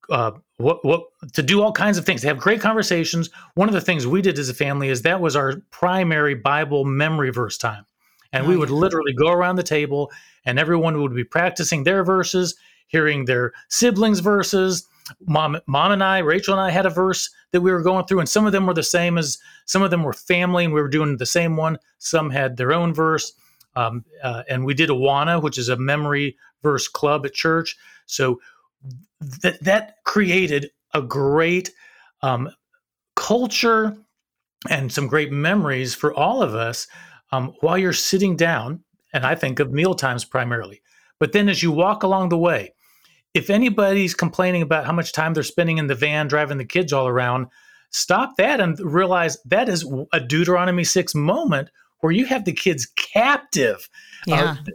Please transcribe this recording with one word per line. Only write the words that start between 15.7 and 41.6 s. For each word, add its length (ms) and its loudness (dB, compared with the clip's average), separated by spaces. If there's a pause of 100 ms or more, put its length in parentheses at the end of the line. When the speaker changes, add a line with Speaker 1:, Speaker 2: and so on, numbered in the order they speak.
Speaker 1:
and 100 2
I, 160 2
Rachel 360 0
and 80 0
I 80 0
had 160 2
a 40 0
verse 380 0 (220)
that 100 2
we 100 4
were 120 2
going 240 2
through, 140 2
and 80 0
some 180 4
of 60 2
them 140 2
were 60 2
the 100 0
same 360 0
as, 180 -2 (300)
some 160 2
of 80 2
them 120 2
were 120 -2
family 500 0
and 80 0
we 80 2
were 80 0
doing 300 0
the 80 -4
same 320 0
one. 180 0 (220)
Some 320 -2
had 260 -2
their 160 0
own 220 0
verse. 400 -2 (420)
Um, 280 -4 (180)
uh, 260 -8
and 160 -2
we 100 0
did 140 2
Awana, 540 2
which 160 -4
is 100 -4
a 80 0
memory 600 -2 (260)
verse 260 0
club 380 -2
at 80 -10
church. 420 -2 (300)
So 340 -2 (1040)
th-, 180 -2
that 440 0
created 680 0 (240)
a 80 0
great, 680 0 (520)
um, 280 -2 (640)
culture 800 0 (760)
and 200 -2
some 160 -4
great 260 -2
memories 600 0
for 200 -2
all 280 2
of 120 0
us, 320 -4 (440)
um, 300 -4
while 180 2
you're 160 0
sitting 420 0
down. 480 -2 (300)
And 100 -2
I 100 2
think 240 -4
of 140 0
meal 220 2
times 300 -4
primarily. 580 -4 (360)
But 140 0
then 160 4
as 140 0